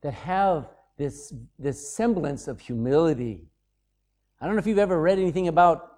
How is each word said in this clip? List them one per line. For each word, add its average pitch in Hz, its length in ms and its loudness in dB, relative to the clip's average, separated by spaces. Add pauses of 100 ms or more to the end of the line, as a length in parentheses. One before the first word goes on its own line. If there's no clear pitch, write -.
that 139 140 -8
have 185 540 0 (280)
this, - 380 -8 (240)
this - 340 -8
semblance 175 540 -2
of 131 140 -10
humility. 123 880 0 (920)
I 147 60 -8
don't 196 80 -2
know 214 60 0
if 180 60 -4
you've 208 120 2
ever 185 220 2
read 185 180 4
anything 180 300 0
about 170 500 4